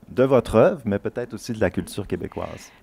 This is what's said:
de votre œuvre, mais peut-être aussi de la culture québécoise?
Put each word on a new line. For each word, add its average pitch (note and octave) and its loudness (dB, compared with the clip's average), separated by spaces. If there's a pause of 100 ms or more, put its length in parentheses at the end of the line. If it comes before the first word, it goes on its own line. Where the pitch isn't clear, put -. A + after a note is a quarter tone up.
de A#2+ 2
votre C3 4
œuvre, D3 4
mais G2+ 0
peut-être A#2+ -8
aussi G#2+ -8
de A2 -6
la F#2+ 2
culture - -6
québécoise? - -8 (120)